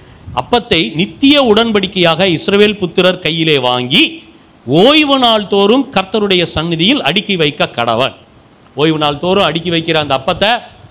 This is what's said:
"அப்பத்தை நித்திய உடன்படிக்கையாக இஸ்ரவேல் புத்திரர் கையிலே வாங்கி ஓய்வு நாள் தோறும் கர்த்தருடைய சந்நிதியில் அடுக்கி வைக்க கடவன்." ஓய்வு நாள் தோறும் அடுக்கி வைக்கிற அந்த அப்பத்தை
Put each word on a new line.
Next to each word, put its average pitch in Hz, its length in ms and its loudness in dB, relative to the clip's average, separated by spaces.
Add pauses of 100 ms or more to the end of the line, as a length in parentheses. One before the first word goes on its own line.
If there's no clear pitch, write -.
(360)
"அப்பத்தை 165 580 -2
நித்திய 269 500 2
உடன்படிக்கையாக 196 840 0
இஸ்ரவேல் 202 520 2
புத்திரர் 180 420 0
கையிலே 160 380 0
வாங்கி 123 640 0 (420)
ஓய்வு 269 540 4
நாள் 226 280 0
தோறும் 202 440 2
கர்த்தருடைய 190 520 0
சந்நிதியில் 165 600 -2
அடுக்கி 190 320 -2
வைக்க 156 380 -2
கடவன்." 120 420 -2 (600)
ஓய்வு 156 220 0
நாள் 147 200 -2
தோறும் 185 260 0
அடுக்கி 165 260 -4
வைக்கிற 165 260 -2
அந்த 143 220 -2
அப்பத்தை 185 340 -2 (400)